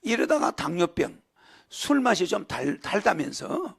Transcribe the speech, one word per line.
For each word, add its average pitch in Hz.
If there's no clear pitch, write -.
이러다가 277
당뇨병, -
술 -
맛이 220
좀 -
달-, -
달다면서. -